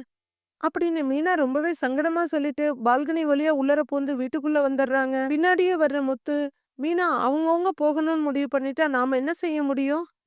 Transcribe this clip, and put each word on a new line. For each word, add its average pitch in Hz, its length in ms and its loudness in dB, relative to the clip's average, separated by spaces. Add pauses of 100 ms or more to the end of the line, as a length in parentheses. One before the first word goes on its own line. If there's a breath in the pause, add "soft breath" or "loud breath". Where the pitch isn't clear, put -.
(640)
அப்படின்னு 330 400 -2
மீனா 294 320 0
ரொம்பவே 302 380 0
சங்கடமா 311 520 -2
சொல்லிட்டு 294 400 -2 (180)
பால்கனி 285 420 0
வழியா 294 260 2
உள்ளர 285 320 2
பூந்து 277 340 -2
வீட்டுக்குள்ள 285 460 -2
வந்துடுறாங்க. 269 540 0 (120)
பின்னாடியே 359 500 2
வர்ற 294 240 2
முத்து, 269 340 -2 (420)
"மீனா, 339 280 0 (120)
அவங்கவங்க 320 580 2
போகணும்னு 311 460 0
முடிவு 285 260 0
பண்ணிட்டா 277 400 0
நாம 262 280 0
என்ன 269 160 0
செய்ய 330 300 -2
முடியும்? 277 440 0 (200)